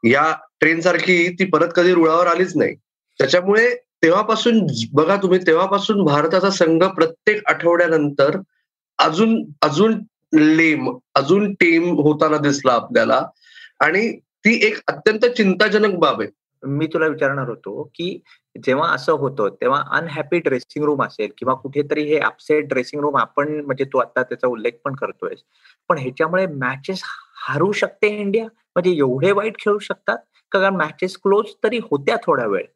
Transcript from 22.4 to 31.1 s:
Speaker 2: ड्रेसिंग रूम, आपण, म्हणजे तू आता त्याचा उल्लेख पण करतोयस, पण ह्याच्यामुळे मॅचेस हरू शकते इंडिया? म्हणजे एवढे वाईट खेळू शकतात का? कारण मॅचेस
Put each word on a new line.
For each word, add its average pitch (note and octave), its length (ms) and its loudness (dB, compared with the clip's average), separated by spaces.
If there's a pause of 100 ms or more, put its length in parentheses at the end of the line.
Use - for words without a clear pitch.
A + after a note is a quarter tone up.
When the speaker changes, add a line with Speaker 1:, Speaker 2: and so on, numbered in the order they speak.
Speaker 2:
ड्रेसिंग C3+ 340 -4
रूम, C#3+ 140 -2
आपण, D3 500 -2
म्हणजे C3+ 180 -4
तू C3+ 140 -4
आता B2 240 -2
त्याचा B2 240 -6
उल्लेख A#2+ 240 -2 (140)
पण C#3 100 -4
करतोयस, G2 440 -10 (500)
पण E3 100 -10
ह्याच्यामुळे D#3+ 480 -4
मॅचेस C#3 560 -10 (460)
हरू D3+ 240 -2
शकते - 360 -4
इंडिया? G#3 360 -2
म्हणजे F3+ 460 -4
एवढे C#3+ 420 2
वाईट G#3 260 -2
खेळू G#3 200 -2
शकतात - 400 -6 (340)
का? G3 80 2
कारण G3 160 2
मॅचेस F3 400 -4